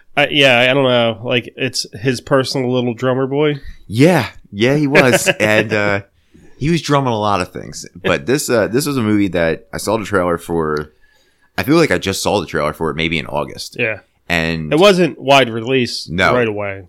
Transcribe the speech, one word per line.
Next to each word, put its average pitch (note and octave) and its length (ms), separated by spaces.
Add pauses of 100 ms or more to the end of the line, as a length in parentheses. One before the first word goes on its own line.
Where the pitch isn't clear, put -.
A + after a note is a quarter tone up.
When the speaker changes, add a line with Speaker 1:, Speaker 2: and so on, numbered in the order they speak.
(180)
Speaker 1:
I, D3 120
yeah, C#3 300
I B2+ 140
don't C#3 100
know. A#2 400
Like, B2 320
it's - 300 (140)
his B2+ 200
personal C3 520
little B2 220
drummer B2+ 340
boy. D3 280 (320)
Speaker 2:
Yeah. C3+ 420 (220)
Yeah, A2+ 240
he D3+ 120
was. B2+ 480
Speaker 1:
<laughs> - 40
Speaker 2:
And, G#2+ 340
uh, G2+ 280 (560)
he C#3+ 120
was E3 120
drumming C#3 320
a G#2+ 60
lot G2+ 220
of - 120
things. - 320 (100)
But E2+ 300
this, C3+ 240
uh, A2 180
this C3 180
was C#3+ 120
a B2 40
movie G#2 280
that E2 420
I - 60
saw G2+ 200
the G#2+ 60
trailer F2+ 340
for. D#2 540 (640)
I - 60
feel D#3 140
like D#3 120
I F2+ 80
just F#2+ 240
saw F#2+ 200
the D#2 60
trailer D2+ 260
for D#2 160
it C#2 60
maybe E2 220
in C#2+ 100
August. - 520
Speaker 1:
Yeah. A2 220 (260)
Speaker 2:
And E2 460
Speaker 1:
It D3+ 60
wasn't F#3 400
wide C3 300
release A#2 600
Speaker 2:
No. F2+ 240
Speaker 1:
right A#2+ 140
away, G2+ 420